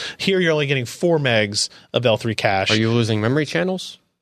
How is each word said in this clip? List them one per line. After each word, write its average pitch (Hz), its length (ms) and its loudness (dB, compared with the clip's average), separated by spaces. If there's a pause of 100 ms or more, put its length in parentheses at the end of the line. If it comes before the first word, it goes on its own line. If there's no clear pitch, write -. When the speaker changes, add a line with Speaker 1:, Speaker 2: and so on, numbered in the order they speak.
(160)
Speaker 1:
Here 190 240 0
you're 165 120 2
only 151 140 0
getting 135 200 -2
four 170 320 0
megs 107 500 2 (240)
of 117 140 2
L 110 100 4
three 113 180 -4
cache. 98 360 0
Speaker 2:
Are 107 60 2
you 110 140 2
losing 113 300 0
memory 131 240 0
channels? 180 540 -6 (240)